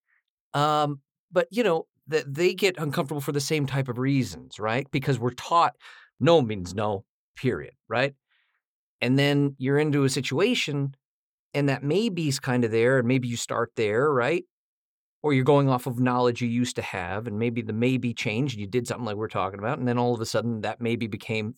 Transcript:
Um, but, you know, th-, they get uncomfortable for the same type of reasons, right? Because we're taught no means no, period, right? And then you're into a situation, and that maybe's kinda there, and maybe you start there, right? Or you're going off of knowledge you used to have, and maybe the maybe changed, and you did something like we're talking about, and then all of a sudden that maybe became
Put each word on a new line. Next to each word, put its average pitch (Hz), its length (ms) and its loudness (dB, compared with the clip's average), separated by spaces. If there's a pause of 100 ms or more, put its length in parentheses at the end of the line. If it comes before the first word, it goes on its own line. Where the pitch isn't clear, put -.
(540)
Um, 147 480 2 (300)
but, 175 180 2
you 226 140 0
know, 165 220 2 (240)
th-, 151 160 0
they 170 280 0
get 180 240 0
uncomfortable 151 420 -2
for 139 120 -4
the 143 80 0
same 143 260 0
type 135 220 -2
of 117 100 -6
reasons, 110 640 -2
right? 113 300 -2
Because 139 280 0
we're 123 160 -2
taught 165 420 2 (440)
no 156 220 6
means 98 320 -6
no, 104 300 -2 (320)
period, 92 380 -4 (140)
right? 131 260 0 (880)
And 127 180 4
then 143 400 2
you're 135 200 2
into 147 260 2
a 135 60 4
situation, 143 840 0 (580)
and 143 140 2
that 131 160 -2
maybe's 170 560 0
kinda 123 280 2
there, 117 320 4
and 117 80 0
maybe 127 200 0
you 120 80 -4
start 117 400 -4
there, 120 360 2
right? 135 320 0 (800)
Or 151 120 2
you're 131 100 4
going 139 240 6
off 127 180 0
of 123 140 -6
knowledge 123 420 2
you 123 60 0
used 120 280 0
to 110 60 -4
have, 98 440 -6
and 104 120 -4
maybe 117 240 0
the 110 120 -6
maybe 120 400 0
changed, 120 400 -2
and 104 80 -10
you 101 60 -6
did 120 200 -2
something 120 180 -6
like 104 100 -4
we're 107 120 -6
talking 98 320 -4
about, 120 180 -4
and 123 100 -2
then 120 100 0
all 120 160 2
of 113 60 -6
a 110 60 -4
sudden 113 360 -2
that 107 180 -6
maybe 117 280 -2
became 107 500 -6